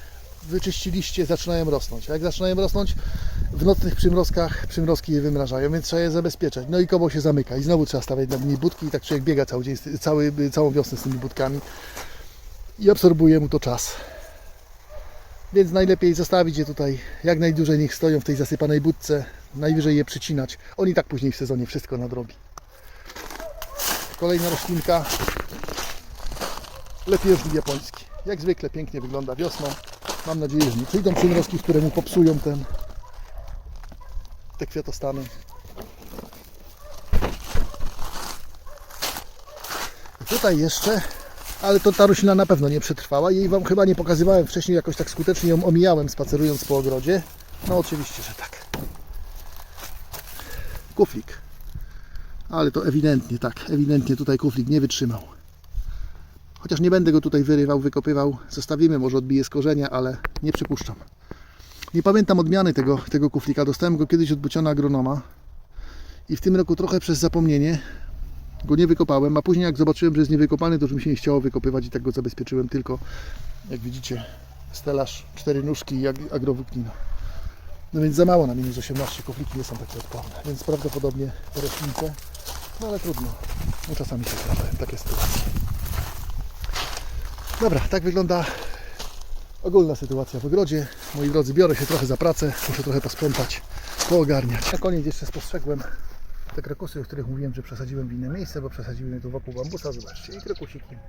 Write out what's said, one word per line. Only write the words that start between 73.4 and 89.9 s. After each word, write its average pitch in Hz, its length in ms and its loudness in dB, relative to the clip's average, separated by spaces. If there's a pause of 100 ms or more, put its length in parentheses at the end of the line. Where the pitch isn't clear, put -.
jak 131 100 -8
widzicie, 120 460 -8 (460)
stelaż, - 540 -4 (100)
cztery 139 280 -2
nóżki 143 320 -4
i 131 120 0
ag-, 135 280 -4
agrowłóknina. 127 560 -4 (1000)
No 156 80 2
więc 156 140 2
za 175 100 8
mało 175 220 6
na 123 80 -2
minus 127 220 -4
osiemnaście 135 460 -6
kufliki 131 340 -8
nie 131 60 -4
są 117 140 -10
takie 113 220 -12
odporne, - 360 -12 (100)
więc 139 180 -6
prawdopodobnie 139 680 -2 (240)
roślince, 143 580 -4 (680)
no 226 60 -6
ale 202 120 -4
trudno, 127 280 -4 (640)
no, 156 60 -4
czasami 123 300 -4
się - 60 -6 (140)
zdarzają - 340 0
takie 123 180 -6
sytuacje. - 440 0 (2250)
Dobra, 170 180 4
tak 190 240 0
wygląda 175 420 2 (1200)
ogólna 175 320 6